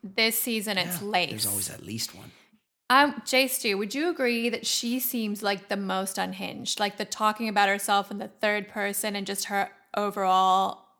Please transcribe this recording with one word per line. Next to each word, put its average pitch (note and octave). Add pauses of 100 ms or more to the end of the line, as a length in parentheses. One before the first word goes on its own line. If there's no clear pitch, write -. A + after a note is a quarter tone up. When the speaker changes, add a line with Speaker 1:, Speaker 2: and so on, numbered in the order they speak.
Speaker 1:
this A3+
season, G#3+
it's F3
Speaker 2:
Yeah, G3+
Speaker 1:
Lace. F3+
Speaker 2:
there's A2
always G2
at -
least A2+
one. - (580)
Speaker 1:
Um, C#4
Jay C4
Stu, A3
would G3+
you D#4
agree A#3+
that -
she A#3+
seems G#3+
like G3+
the G3+
most F#3+
unhinged? F#3+
Like, G#3
the G#3
talking A3
about G3+
herself G3+
in G3+
the G#3
third G#3
person G3+
and G3
just G3
her G3 (260)
overall F#3+ (140)